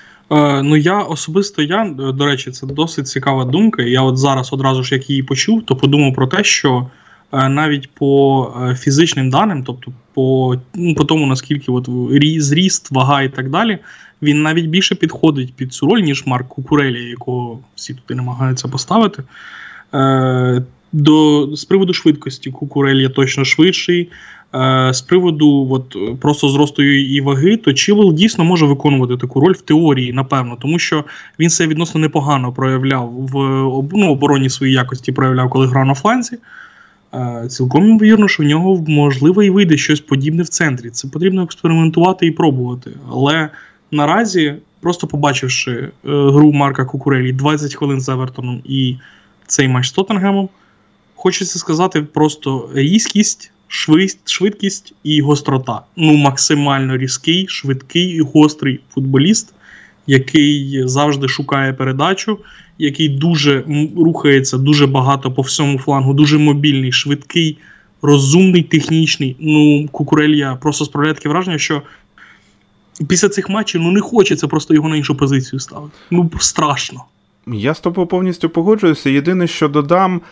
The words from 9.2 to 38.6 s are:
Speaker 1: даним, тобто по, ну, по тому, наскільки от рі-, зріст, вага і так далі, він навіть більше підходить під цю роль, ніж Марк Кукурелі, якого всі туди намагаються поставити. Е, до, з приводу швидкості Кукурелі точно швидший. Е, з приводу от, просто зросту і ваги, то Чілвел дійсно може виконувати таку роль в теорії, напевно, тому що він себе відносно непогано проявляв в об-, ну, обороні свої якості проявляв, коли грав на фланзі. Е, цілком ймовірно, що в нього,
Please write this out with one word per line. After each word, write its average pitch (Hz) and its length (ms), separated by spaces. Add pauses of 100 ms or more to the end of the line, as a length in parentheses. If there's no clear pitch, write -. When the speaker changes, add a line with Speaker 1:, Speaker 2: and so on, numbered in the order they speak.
Speaker 1:
даним, 156 340
тобто 127 280 (280)
по, 131 360 (180)
ну, 170 200
по 156 100
тому, 151 220
наскільки 135 460
от 123 160
рі-, 143 520
зріст, 160 500
вага 135 320
і 131 60
так 135 220
далі, 196 280 (440)
він 147 200
навіть 160 240
більше 185 280
підходить 147 600
під 127 180
цю - 140
роль, 220 140
ніж 143 260
Марк 127 220
Кукурелі, 131 640
якого 123 480 (160)
всі - 200
туди 127 200
намагаються 127 540
поставити. 185 540 (720)
Е, 131 680 (300)
до, 151 640
з - 80
приводу 190 300
швидкості 143 560
Кукурелі 135 580
точно 135 360
швидший. 175 640 (460)
Е, 131 400
з - 60
приводу 151 680
от, 131 260 (240)
просто 147 280
зросту 147 340
і 139 380
ваги, 139 360
то 185 160
Чілвел 202 420
дійсно 180 300
може 165 220
виконувати 135 500
таку 127 240
роль 180 120
в 185 80
теорії, 143 520
напевно, 131 480
тому 160 180
що 151 260 (340)
він 165 120
себе 165 200
відносно 160 300
непогано 143 520
проявляв 131 600
в 131 240 (300)
об-, 135 260
ну, 196 200
обороні 139 380
свої 131 220
якості 131 400
проявляв, 127 380
коли 131 160
грав 131 200
на 135 80
фланзі. 233 440 (760)
Е, 120 340
цілком 131 400
ймовірно, 214 400
що - 140
в 147 40
нього, 170 420